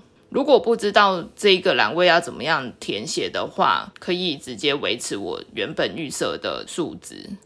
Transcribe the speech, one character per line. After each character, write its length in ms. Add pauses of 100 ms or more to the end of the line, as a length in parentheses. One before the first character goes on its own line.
(300)
如 140
果 160
不 160
知 160
道 440
这 240
个 160
栏 180
位 140
要 120
怎 140
么 100
样 360
填 260
写 240
的 160
话， 540
可 120
以 240
直 200
接 180
维 240
持 180
我 280 (100)
原 220
本 200
预 140
设 320
的 260
数 280
值。 340 (160)